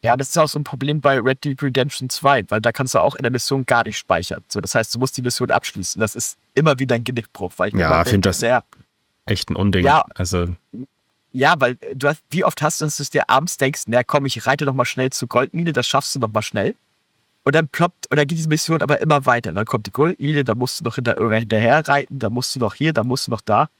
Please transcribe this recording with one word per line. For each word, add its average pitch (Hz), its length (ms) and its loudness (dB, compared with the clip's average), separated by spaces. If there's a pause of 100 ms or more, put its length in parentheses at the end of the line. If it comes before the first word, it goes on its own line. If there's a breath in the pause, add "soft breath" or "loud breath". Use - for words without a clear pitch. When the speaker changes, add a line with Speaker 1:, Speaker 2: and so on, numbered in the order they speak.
Speaker 1:
Ja, 120 140 4
das 135 140 -4
ist - 80 -2
auch 156 100 4
so 151 120 -4
ein 147 40 -4
Problem 139 380 -2
bei 135 180 4
Red 131 240 0
Dead 139 180 -4
Redemption 131 480 -2
zwei, 139 400 2
weil 110 120 0
da 117 100 2
kannst 131 220 -4
du 107 60 4
auch - 160 2
in - 80 -8
der 120 80 0
Mission 127 340 -2
gar 120 180 4
nicht 107 140 -6
speichern. 87 500 -2
So, 101 140 -6
das - 140 -6
heißt, 113 180 0
du 117 60 -6
musst 131 180 -2
die 131 40 -6
Mission 123 300 -2
abschließen. - 480 -4
Das 107 160 0
ist - 220 -8 (160)
immer 147 260 4
wieder 127 160 0
ein 117 80 -2
Genickbruch, 113 540 -8
weil 95 120 0
ich - 60 -6
Speaker 2:
Ja, 85 120 2
Speaker 1:
immer 80 180 4
Speaker 2:
find - 80 -4
Speaker 1:
denke, 98 160 4
Speaker 2:
das 90 100 -2
Speaker 1:
sehr 117 240 2 (640)
Speaker 2:
echt - 240 -4
ein - 60 -2
Unding. 98 280 2
Speaker 1:
Ja. 143 300 4
Speaker 2:
Also 87 340 -2 (840)
Speaker 1:
Ja, 143 260 4
weil, 127 240 2
äh, - 140 -12
du 139 120 0
hast, 151 220 -2
wie 175 160 -2
oft - 160 0
hast 151 200 0
du, 156 40 -2
dass 151 120 -4
du 147 80 -8
dir - 240 -2
abends 143 280 2
denkst, 135 300 -2
„Na 120 160 2
komm, 139 220 0
ich 123 200 -6
reite 143 200 0
noch 135 80 0
mal 131 120 0
schnell 131 240 -2
zur - 180 -6
Goldmine, 160 460 0
das 123 140 0
schaffst - 280 -2
du 143 40 -6
noch 110 120 -2
mal 107 100 0
schnell.“ 110 340 -2 (680)
Und 139 120 2
dann 160 120 4
ploppt, - 420 -2
und 143 80 2
dann 147 80 4
geht 165 120 -4
diese 160 100 -4
Mission 156 340 0
aber 143 200 0
immer 143 240 2
weiter. 120 260 2
Dann 101 140 -2
kommt 110 220 -4
die 101 40 -8
Goldmine, 147 520 0
dann 113 140 0
musst 123 220 -4
du - 40 -12
noch 117 120 -4
hinter, 120 200 -2 (140)
hinterher 113 580 2
reiten, 139 320 -2
dann 107 120 -4
musst 127 240 -4
du 135 40 -8
noch 113 140 0
hier, 156 200 0
dann 123 140 0
musst 127 200 -4
du - 40 -6
noch 110 100 -6
da. 113 280 2 (100)